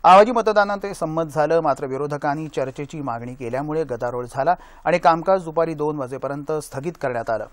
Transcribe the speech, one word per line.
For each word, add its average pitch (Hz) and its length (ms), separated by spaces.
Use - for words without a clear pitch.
आवाजी 202 280
मतदानात 208 520
ते 202 100
संमत 160 300
झालं, 156 360
मात्र 147 260
विरोधकांनी 143 640
चर्चेची 143 540
मागणी 120 320
केल्यामुळे 135 500
गदारोळ 123 420
झाला 139 300
आणि 165 120
कामकाज 170 460
दुपारी 165 300
दोन 151 240
वाजेपर्यंत 135 540
स्थगित 151 500
करण्यात 120 280
आलं. 107 240